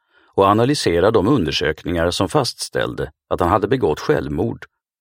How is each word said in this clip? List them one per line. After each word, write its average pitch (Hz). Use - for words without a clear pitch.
och 98
analysera 107
de 101
undersökningar 82
som 95
fastställde 65
att -
han 90
hade 101
begått 78
självmord 80